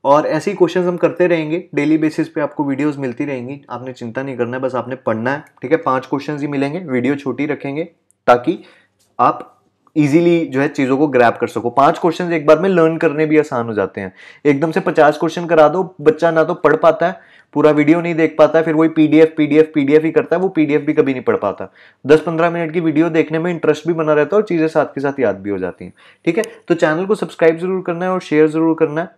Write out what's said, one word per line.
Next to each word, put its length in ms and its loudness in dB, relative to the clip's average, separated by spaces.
और 220 4
ऐसे 240 -2
ही 60 -6
क्वेश्चंस 280 2
हम 120 -2
करते 300 0
रहेंगे, 380 -2
डेली 220 0
बेसिस 320 -2
पे 120 -6
आपको 220 -4
वीडियोज़ 340 -2
मिलती 280 -6
रहेंगी। 440 -10
आपने 240 -12
चिंता 300 -10
नहीं 140 -10
करना 200 -4
है, 60 -6
बस 120 -4
आपने 200 -6
पढ़ना 360 -4
है, 120 -6
ठीक 100 -4
है। 60 4
पांच 280 -2
क्वेश्चंस 360 -6
ही 60 -6
मिलेंगे, 320 -4
वीडियो 360 -2
छोटी 300 -6
रखेंगे 380 -6
ताकि 360 2
आप 420 0
ईजीली 480 2
जो 160 -4
है 60 0
चीज़ों 300 -2
को 100 0
ग्रैब 260 4
कर 140 -4
सको। 220 -6
पांच 300 2
क्वेश्चंस 320 -2
एक 140 -4
बार 140 6
में 100 0
लर्न 280 2
करने 280 0
भी 120 2
आसान 300 -2
हो 60 -8
जाते 280 -4
हैं। 120 -10
एकदम 260 2
से 80 -2
पचास 380 2
क्वेश्चन 280 -4
करा 220 6
दो, 340 -4
बच्चा 300 2
ना 120 2
तो 100 -2
पढ़ 220 2
पाता 320 2
है, 120 -6
पूरा 180 4
वीडियो 300 2
नहीं 140 -4
देख 240 0
पाता 200 6
है, 60 0
फिर 80 -2
वही 160 2
पीडीएफ़, 480 4
पीडीएफ़, 380 2
पीडीएफ़ 280 2
ही 80 -2
करता 240 0
है, 60 -2
वो 80 -2
पीडीएफ़ 320 0
भी 120 -4
कभी 200 2
नहीं 100 -8
पढ़ 120 0
पाता। 380 -6
दस 140 6
पन्द्रह 280 -2
मिनट 220 -4
की 80 -2
वीडियो 300 0
देखने 300 0
में 120 -4
इंटरेस्ट 360 -2
भी 60 -2
बना 200 0
रहता 220 0
है 60 4
और 60 -6
चीज़ें 200 0
साथ 180 0
के 160 -10
साथ 180 -4
याद 160 0
भी 140 -10
हो 80 -4
जाती 280 -8
हैं, 80 -18
ठीक 120 0
है। 60 -2
तो 80 2
चैनल 300 0
को 100 -2
सब्सक्राइब 420 0
जरूर 240 -4
करना 240 -6
है 60 -2
और 80 -4
शेयर 280 2
जरूर 320 0
करना 220 -2
है 160 -8